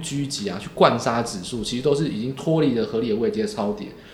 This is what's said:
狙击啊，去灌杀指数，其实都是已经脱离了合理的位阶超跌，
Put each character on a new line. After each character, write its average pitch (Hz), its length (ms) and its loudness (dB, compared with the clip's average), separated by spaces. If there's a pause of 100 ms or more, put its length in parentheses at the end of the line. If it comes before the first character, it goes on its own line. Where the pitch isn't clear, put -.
狙 143 260 -4
击 101 220 -6
啊， 90 120 -6
去 - 120 -10
灌 123 260 6
杀 117 220 2
指 107 220 -6
数， 113 200 -6
其 120 140 -4
实 123 40 -2
都 143 140 4
是 156 140 0
已 104 120 -2
经 127 140 -2
脱 160 260 2
离 135 140 4
了 110 100 2
合 110 140 -2
理 117 100 0
的 104 60 2
位 113 160 2
阶 107 140 0
超 208 260 -2
跌， 208 160 -8 (260)